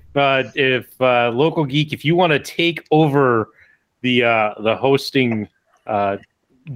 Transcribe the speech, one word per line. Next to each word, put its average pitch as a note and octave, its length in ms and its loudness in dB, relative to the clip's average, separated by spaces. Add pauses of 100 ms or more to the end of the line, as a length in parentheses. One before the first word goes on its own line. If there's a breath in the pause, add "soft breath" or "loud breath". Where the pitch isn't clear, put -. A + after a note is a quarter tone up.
(140)
uh, C3+ 280 2 (120)
if, C3 460 -2
uh, B2 340 2
Local D#3+ 300 0
Geek, C#3+ 300 -2
if - 100 -8
you D#3+ 120 0
wanna E3+ 220 2
take - 520 -6
over C#3 580 2 (540 soft breath)
the, B2 220 0
uh, A2 360 0
the G#2+ 160 0
hosting, B2 720 0 (380)
uh, G2+ 320 -2 (580)